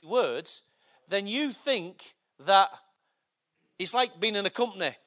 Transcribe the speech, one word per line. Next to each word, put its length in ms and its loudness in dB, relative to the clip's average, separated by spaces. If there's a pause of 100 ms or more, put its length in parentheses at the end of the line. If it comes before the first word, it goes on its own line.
words, 580 -2 (460)
then 180 -2
you 240 -2
think 640 -6 (240)
that 300 6 (1080)
it's 160 -4
like 260 0
being 160 0
in 100 0
a 40 0
company. 460 -2 (120)